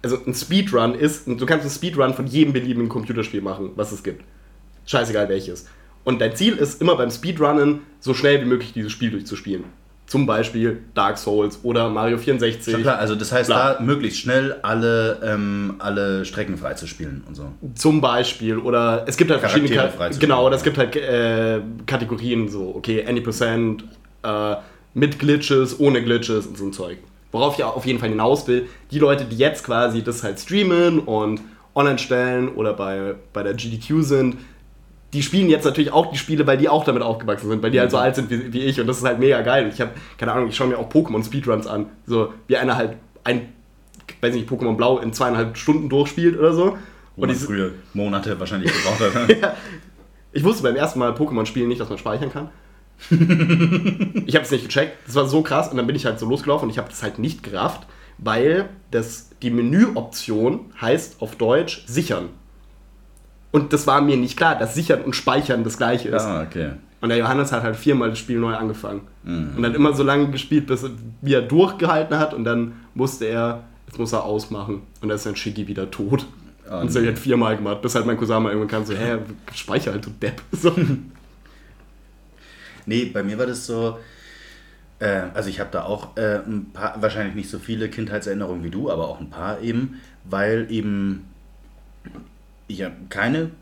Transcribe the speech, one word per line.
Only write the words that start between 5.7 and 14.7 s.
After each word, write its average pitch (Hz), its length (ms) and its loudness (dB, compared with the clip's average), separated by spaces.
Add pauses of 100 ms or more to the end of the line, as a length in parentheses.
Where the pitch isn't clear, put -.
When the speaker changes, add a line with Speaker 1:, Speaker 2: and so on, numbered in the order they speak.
Speaker 1:
Und 127 160 2
dein 135 140 0
Ziel 214 200 2
ist 143 260 -2
immer 170 140 6
beim 120 160 0
Speedrunnen, 147 720 2 (180)
so 131 140 0
schnell 139 280 4
wie 120 40 -4
möglich 120 280 0
dieses 107 180 -6
Spiel 113 200 -2
durchzuspielen. 95 540 -6 (420)
Zum 139 180 2
Beispiel 113 540 0 (160)
Dark 110 240 2
Souls 104 420 0
oder 117 280 0
Mario 113 280 0
vierundsechzig. 117 560 -2
Speaker 2:
Schon 113 80 0
klar, 123 160 4
also 107 160 0
das 107 180 -4
heißt, 123 180 2
Speaker 1:
Bla. 131 260 4
Speaker 2:
da 131 60 -6
möglichst 143 380 0
schnell 135 440 0
alle, 113 600 2